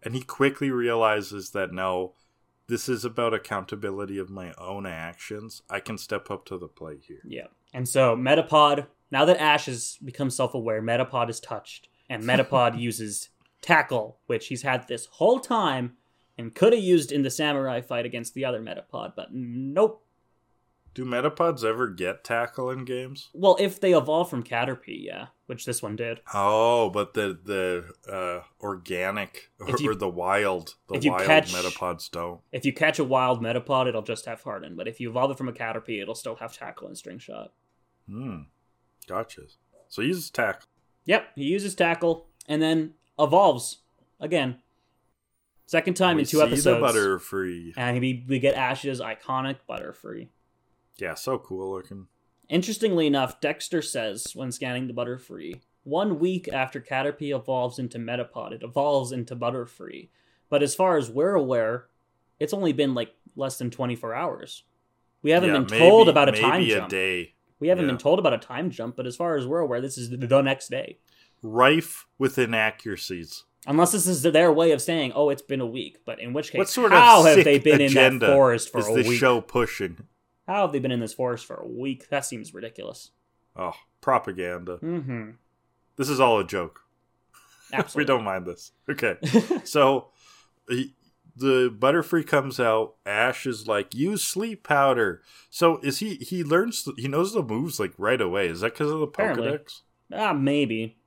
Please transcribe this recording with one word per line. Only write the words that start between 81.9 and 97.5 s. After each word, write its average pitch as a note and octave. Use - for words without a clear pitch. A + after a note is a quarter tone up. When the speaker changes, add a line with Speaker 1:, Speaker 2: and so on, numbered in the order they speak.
Speaker 2:
That C#3
seems A2
ridiculous. A2
Speaker 1:
Oh, F2
propaganda. F2+
Speaker 2:
Mm-hmm. C3
Speaker 1:
This C#3
is C#3
all A#2+
a F#2+
joke. F2
<laughs> -
Speaker 2:
Absolutely. C3+
Speaker 1:
We C#3+
don't B2+
mind F#2+
this. -
Okay. A#2+
Speaker 2:
<laughs> -
Speaker 1:
So, C3+
he, B2
the B2+
Butterfree D3+
comes C3+
out. A2
Ash A2
is A2
like, G#2
"Use F3
sleep G#3+
powder." B2+
So E3
is -
he, G#3
he F3
learns, F3+
th-, C3+
he B2
knows E3+
the A3
moves, B2+